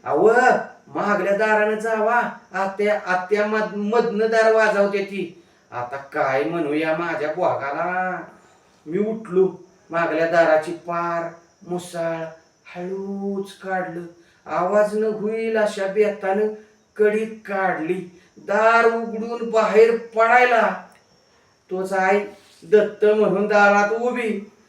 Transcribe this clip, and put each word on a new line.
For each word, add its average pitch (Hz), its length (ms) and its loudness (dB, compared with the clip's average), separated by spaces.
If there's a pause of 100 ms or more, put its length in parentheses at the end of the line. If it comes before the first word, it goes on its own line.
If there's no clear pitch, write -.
"अव, 160 280 4 (560)
मागल्या 196 500 -2
दारानं 214 420 0
जावा, 226 420 0 (320)
आत्या, 202 520 -2
आत्या 185 400 0
मध-, 214 300 -4
मधनं 208 520 0
दार 220 260 4
वाजवते 202 520 2
ती." 196 380 -10 (280)
आता 123 260 -10
काय 139 460 -2
म्हणूया 160 540 -2
माझ्या 156 360 -4
भोगाला. 175 880 -4 (640)
मी 156 120 -6
उठलो, 190 580 0 (340)
मागल्या 165 380 0
दाराची 165 440 4
पार, 170 520 -4 (440)
मुसाळ 165 580 -6 (400)
हळूच 196 880 -8
काढलं. 175 520 -6 (400)
आवाज 196 520 0
न 214 60 0
होईल 220 540 -2
अशा 202 300 -2
बेतानं 202 600 0 (480)
कडी 214 300 2
काढली. 185 920 -6 (200)
दार 214 480 2
उघडून 233 640 -2
बाहेर 220 480 4
पडायला 226 880 2 (880)
तोच 185 220 -4
आई 190 260 2 (440)
दत्त 208 420 4
म्हणून 208 420 2
दारात 208 540 4
उभी. 233 500 -4 (180)